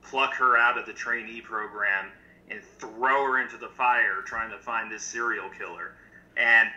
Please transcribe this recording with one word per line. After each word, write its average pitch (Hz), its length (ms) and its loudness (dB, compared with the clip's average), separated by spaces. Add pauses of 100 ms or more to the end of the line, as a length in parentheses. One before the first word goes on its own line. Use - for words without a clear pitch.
pluck 135 340 0
her 127 200 6
out 120 220 6
of 110 80 -6
the 107 80 -12
trainee 117 480 -8
program 104 720 -4 (400)
and 104 100 -12 (160)
throw 131 460 0
her 131 180 2
into - 160 -8
the 113 120 -12
fire 117 540 2
trying 113 280 -6
to 101 60 -12
find 110 340 -4
this 107 100 -10
serial 110 480 -4
killer. 90 440 -12 (440)
And 113 400 6